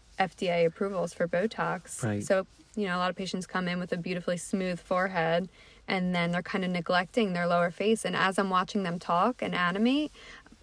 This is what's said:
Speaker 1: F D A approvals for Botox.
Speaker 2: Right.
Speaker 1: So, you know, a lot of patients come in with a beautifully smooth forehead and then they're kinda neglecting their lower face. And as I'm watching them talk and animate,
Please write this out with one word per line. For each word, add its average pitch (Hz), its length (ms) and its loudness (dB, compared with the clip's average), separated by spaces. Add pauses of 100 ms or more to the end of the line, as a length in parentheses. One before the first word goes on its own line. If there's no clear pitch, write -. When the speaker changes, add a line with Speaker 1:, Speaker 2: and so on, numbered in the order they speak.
(180)
Speaker 1:
F 190 180 0
D 185 140 -2
A 170 160 4
approvals 175 480 -2
for 175 160 -2
Botox. 175 760 -4
Speaker 2:
Right. 104 220 -2
Speaker 1:
So, 190 200 2 (300)
you 208 120 -2
know, 180 100 -2
a - 20 0
lot 180 100 0
of 180 60 -6
patients 185 300 -6
come 180 240 -4
in 180 100 -2
with 175 140 -4
a 180 40 -4
beautifully 175 400 -4
smooth 185 440 -4
forehead 180 680 0 (400)
and 180 260 0
then 175 180 2
they're 175 120 0
kinda 190 240 -2
neglecting 180 640 0
their 175 160 0
lower 175 240 4
face. 214 320 0
And 180 140 -2
as 185 200 2
I'm 196 120 2
watching 185 340 0
them 175 160 -2
talk 185 420 2
and 185 140 -4
animate, 220 560 2 (520)